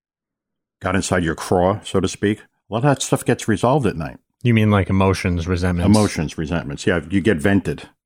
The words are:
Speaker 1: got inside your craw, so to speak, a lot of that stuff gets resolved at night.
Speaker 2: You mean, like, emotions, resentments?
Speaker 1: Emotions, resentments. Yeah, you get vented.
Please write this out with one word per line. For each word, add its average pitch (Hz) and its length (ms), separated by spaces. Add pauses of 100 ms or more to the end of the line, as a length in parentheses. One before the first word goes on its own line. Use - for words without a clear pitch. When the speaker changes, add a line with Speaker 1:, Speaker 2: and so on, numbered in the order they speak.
(800)
Speaker 1:
got 92 160
inside 92 280
your 80 120
craw, 95 460
so - 180
to 92 80
speak, 104 320
a - 340
lot 107 60
of 113 40
that 143 180
stuff - 240
gets 120 220
resolved 120 380
at 95 120
night. 76 200 (260)
Speaker 2:
You 120 100
mean, 107 180
like, 101 180
emotions, 95 580
resentments? 90 380 (100)
Speaker 1:
Emotions, 95 420
resentments. 76 500
Yeah, 87 220
you 92 120
get 95 160
vented. 85 500 (180)